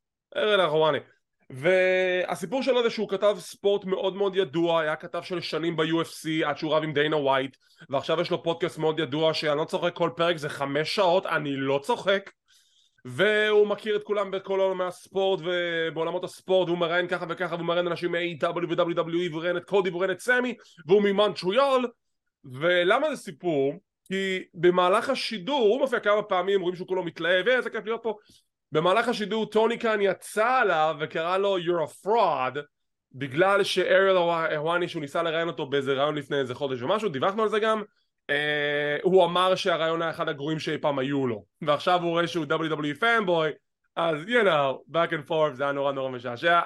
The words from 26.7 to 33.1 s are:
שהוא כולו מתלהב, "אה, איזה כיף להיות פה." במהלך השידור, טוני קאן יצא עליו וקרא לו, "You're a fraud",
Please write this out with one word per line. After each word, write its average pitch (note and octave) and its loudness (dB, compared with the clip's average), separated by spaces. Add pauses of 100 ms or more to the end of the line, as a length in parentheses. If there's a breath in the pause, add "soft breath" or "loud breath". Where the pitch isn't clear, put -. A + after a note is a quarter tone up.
שהוא F3+ -10
כולו F3+ -2
מתלהב, F3 0
"אה, B3+ 4
איזה A#3 -4
כיף A3 -8
להיות A3+ -6
פה." A3 -4 (580)
במהלך F#3 2
השידור, G#3+ -2
טוני A3+ 2
קאן A3 0
יצא G3+ 0
עליו F3 2
וקרא E3+ -2
לו, G3 0
"You're E3+ -2
a - -20
fraud", D#3 2 (540)